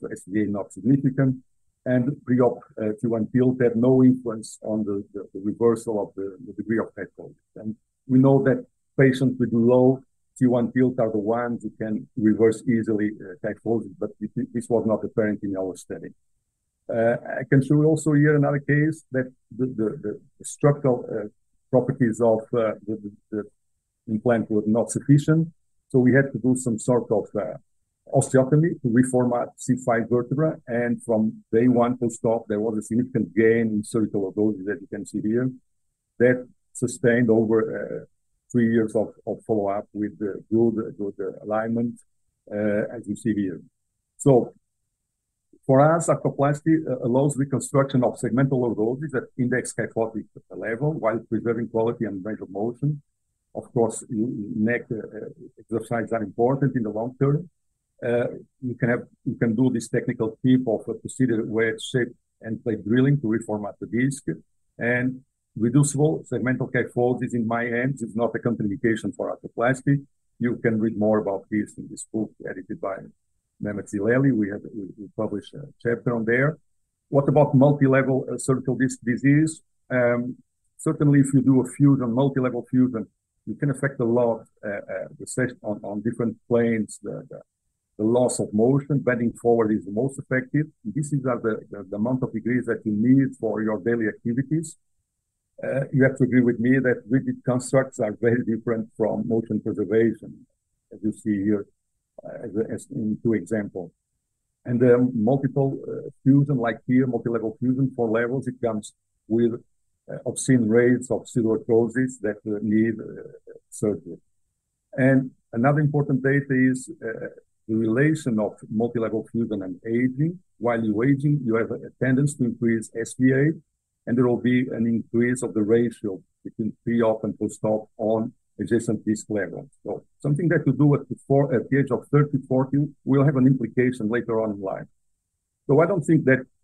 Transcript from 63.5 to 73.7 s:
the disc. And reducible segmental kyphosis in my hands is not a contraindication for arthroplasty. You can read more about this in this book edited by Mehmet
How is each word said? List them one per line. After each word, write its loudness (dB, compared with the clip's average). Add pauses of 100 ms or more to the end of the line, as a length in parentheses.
the -10
disc. -2 (560)
And -2 (360)
reducible 2
segmental -2
kyphosis -2
in -2
my -2
hands -4
is -8
not -2
a -6
contraindication -2
for -6
arthroplasty. -2 (340)
You -2
can 0
read 0
more 2
about -4
this -4
in -14
this -16
book -4 (180)
edited -12
by -6 (640)
Mehmet -8